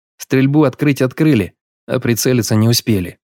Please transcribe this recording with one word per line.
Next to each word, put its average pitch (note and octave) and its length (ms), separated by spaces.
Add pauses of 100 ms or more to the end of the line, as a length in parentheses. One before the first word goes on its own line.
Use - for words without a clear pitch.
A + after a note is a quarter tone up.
(180)
Стрельбу C#3 480
открыть C#3+ 360
открыли, B2+ 520 (340)
а B2 140
прицелиться A#2 540
не A2 120
успели. G#2+ 500 (200)